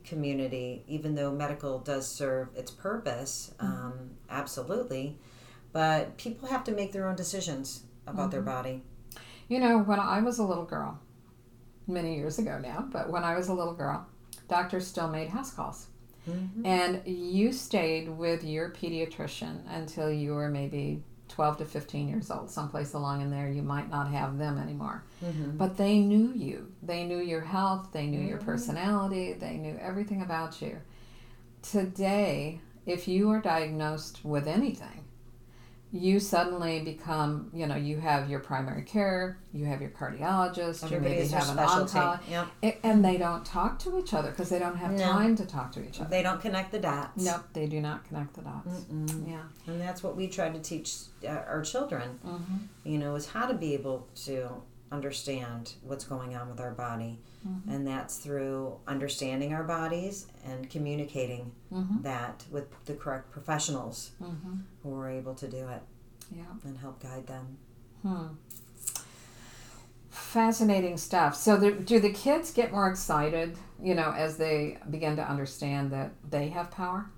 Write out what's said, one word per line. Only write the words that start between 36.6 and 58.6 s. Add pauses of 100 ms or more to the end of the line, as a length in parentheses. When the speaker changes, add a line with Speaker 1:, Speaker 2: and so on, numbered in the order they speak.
Speaker 2:
become,
you
know,
you
have
your
primary
care, (140)
you
have
your
cardiologist,
you
Speaker 1:
Everybody
Speaker 2:
maybe (100)
Speaker 1:
has
their
Speaker 2:
have
an
Speaker 1:
specialty.
Speaker 2:
oncologist.
Speaker 1:
Yep. (140)
Speaker 2:
It,
and
they
don't
talk
to
each
other
'cause
they
don't
have
Speaker 1:
No.
Speaker 2:
time
to
talk
to
each
other.
Speaker 1:
They
don't
connect
the
dots.
Speaker 2:
Nope,
they
do
not
connect
the
dots.
Speaker 1:
Mm-mm.
Speaker 2:
Yeah. (240)
Speaker 1:
And
that's
what
we
try
to
teach, (300)
uh,
our
children,
Speaker 2:
Mm-hmm. (280)
Speaker 1:
you
know,
is
how
to
be
able (200)
to (440)
understand (100)
what's
going
on
with
our
body. (280)
Speaker 2:
Mm-hmm.
Speaker 1:
And
that's
through (100)